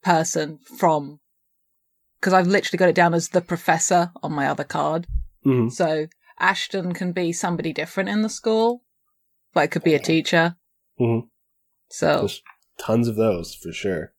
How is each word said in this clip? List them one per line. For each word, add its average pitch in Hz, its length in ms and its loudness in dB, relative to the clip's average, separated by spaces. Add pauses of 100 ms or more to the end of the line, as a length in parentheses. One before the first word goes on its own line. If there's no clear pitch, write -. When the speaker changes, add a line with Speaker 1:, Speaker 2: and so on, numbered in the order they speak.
Speaker 1:
person 160 560 0 (180)
from, 151 440 0 (1000)
'cause 185 120 0
I've 185 160 4
literally 196 300 0
got 180 100 6
it 170 80 4
down 170 180 4
as 170 140 -2
the 180 120 2
professor 175 720 0 (140)
on 156 80 -6
my 139 160 -2
other 151 160 -4
card. 156 420 -4 (400)
Speaker 2:
Mm-hmm. 120 220 4
Speaker 1:
So 156 400 -2 (320)
Ashton 180 540 -2
can 180 180 -4
be 175 200 -2
somebody 170 400 -4
different 190 360 -4
in 208 140 0
the 220 60 -2
school, 226 540 0 (720)
but 165 100 4
it 156 60 -2
could - 140 -4
be 160 100 6
a 139 60 2
teacher. 165 560 2 (440)
Speaker 2:
Mm-hmm. 117 280 2 (600)
Speaker 1:
So 156 320 0
Speaker 2:
There's - 220 -4 (360)
tons 117 300 0
of 107 80 -4
those, 101 380 0
for - 180 -12
sure. 87 460 -4